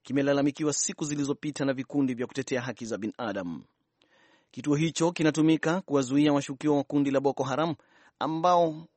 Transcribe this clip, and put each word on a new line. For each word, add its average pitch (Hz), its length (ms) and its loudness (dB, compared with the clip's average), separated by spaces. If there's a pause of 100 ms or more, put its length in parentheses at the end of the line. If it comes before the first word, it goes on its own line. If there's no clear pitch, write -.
kimelalamikiwa 139 680 0
siku - 320 -4
zilizopita 147 600 -4
na 135 80 0
vikundi 131 420 0
vya 120 120 -6
kutetea 131 340 -4
haki 123 260 -8
za 110 120 -6
binadamu. 98 640 -6 (880)
Kituo 143 240 -2
hicho 165 380 0
kinatumika 160 680 2
kuwazuia 143 520 2
washukiwa 143 440 0
wa 139 80 0
kundi 143 260 0
la 135 100 2
Boko 139 240 0
Haram, 143 300 -2 (440)
ambao 165 680 2 (100)